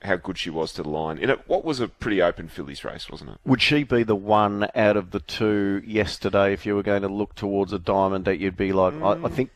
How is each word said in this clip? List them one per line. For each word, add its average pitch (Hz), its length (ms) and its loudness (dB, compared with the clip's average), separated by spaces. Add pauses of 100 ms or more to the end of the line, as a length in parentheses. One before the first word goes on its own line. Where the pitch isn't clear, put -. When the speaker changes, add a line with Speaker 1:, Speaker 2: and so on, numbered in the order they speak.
Speaker 1:
how 95 140 -2
good 87 200 -8
she - 140 -6
was 80 220 -4
to 82 100 -10
the 76 60 -8
line. 78 280 -4
In 104 140 -2
a, - 40 2 (120)
what 170 180 -2
was 143 140 -4
a 113 80 -2
pretty 98 340 -2
open 87 280 0
fillies 69 340 -12
race, - 260 -10
wasn't - 220 -16
it? - 140 -18
Speaker 2:
Would 123 180 4
she 147 200 4
be 120 200 2
the 110 120 2
one 104 600 2
out 104 220 4
of 92 140 -4
the 101 100 -2
two 101 640 0
yesterday, 101 680 2
if 95 140 -6
you 104 80 0
were 101 80 0
going 101 180 0
to 101 60 -2
look 101 280 -4
towards 98 380 0
a 98 60 -2
diamond, 95 460 2
that 95 120 2
you'd 90 200 -2
be 98 160 0
like, 92 220 4
I, 92 160 2
I - 40 4
Speaker 1:
Mm. 170 160 -4
Speaker 2:
think 131 240 -2